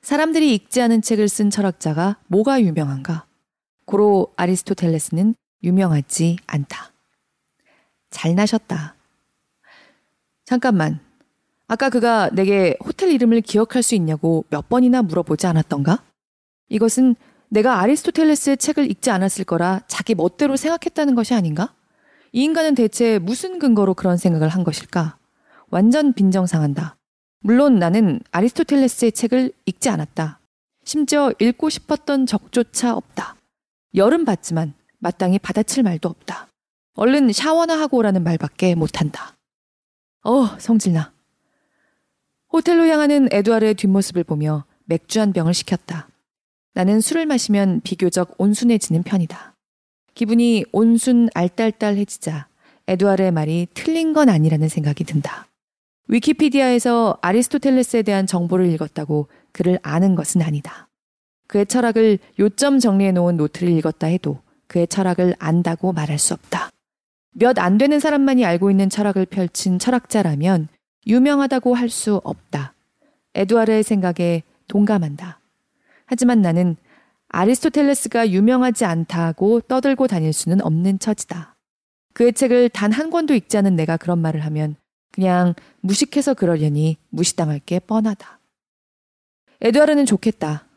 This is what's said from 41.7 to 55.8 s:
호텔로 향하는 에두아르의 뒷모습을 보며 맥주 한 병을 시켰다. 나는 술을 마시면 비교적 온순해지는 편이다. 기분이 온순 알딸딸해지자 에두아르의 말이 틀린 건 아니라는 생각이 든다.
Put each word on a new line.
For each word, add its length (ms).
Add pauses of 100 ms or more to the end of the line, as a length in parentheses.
호텔로 360
향하는 420
에두아르의 440
뒷모습을 500
보며 400 (200)
맥주 360
한 120
병을 220
시켰다. 540 (640)
나는 260
술을 260
마시면 560
비교적 560
온순해지는 680
편이다. 500 (600)
기분이 580
온순 600
알딸딸해지자 1160 (400)
에두아르의 420
말이 420
틀린 400
건 160
아니라는 400
생각이 360
든다. 420 (600)